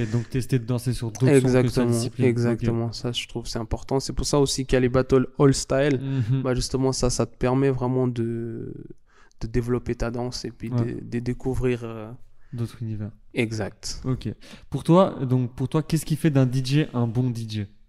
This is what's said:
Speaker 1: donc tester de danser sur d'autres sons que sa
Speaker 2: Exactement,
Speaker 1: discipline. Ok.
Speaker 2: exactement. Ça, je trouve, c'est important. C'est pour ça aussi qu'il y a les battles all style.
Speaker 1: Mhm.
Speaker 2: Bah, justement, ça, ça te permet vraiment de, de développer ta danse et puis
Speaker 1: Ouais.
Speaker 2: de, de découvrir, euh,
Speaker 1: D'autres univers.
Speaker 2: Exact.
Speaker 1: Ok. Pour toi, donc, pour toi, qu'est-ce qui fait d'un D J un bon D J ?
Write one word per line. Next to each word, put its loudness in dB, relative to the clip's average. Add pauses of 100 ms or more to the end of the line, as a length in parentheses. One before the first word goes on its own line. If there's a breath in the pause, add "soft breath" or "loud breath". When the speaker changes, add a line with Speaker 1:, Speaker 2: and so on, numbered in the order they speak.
(100)
Speaker 1:
donc -2
tester 0
de -8
danser -4
sur -6
d'autres -8
sons 4
que 8
sa 4
Speaker 2:
Exactement, 2
Speaker 1:
discipline. 0
Ok. 4
Speaker 2:
exactement. 0
Ça, -6
je -6
trouve, -10
c'est -6
important. -4
C'est -6
pour -2
ça 2
aussi 0
qu'il 0
y 6
a 4
les 4
battles 4 (120)
all 8
style. 0
Speaker 1:
Mhm. 0
Speaker 2:
Bah, 0
justement, 0
ça, 0
ça 0
te -10
permet 2
vraiment 0
de, -4 (680 soft breath)
de -4
développer 0
ta -4
danse -6
et -8
puis -10
Speaker 1:
Ouais. 0
Speaker 2:
de, -8
de -6
découvrir, -2
euh, -10 (440)
Speaker 1:
D'autres -6
univers. -4 (240)
Speaker 2:
Exact. -4
Speaker 1:
Ok. -4 (400 loud breath)
Pour -6
toi, 6
donc, 0
pour -4
toi, 0
qu'est-ce -2
qui -2
fait 2
d'un 6
D 0
J 2
un 2
bon 0
D -4
J ? -4 (220)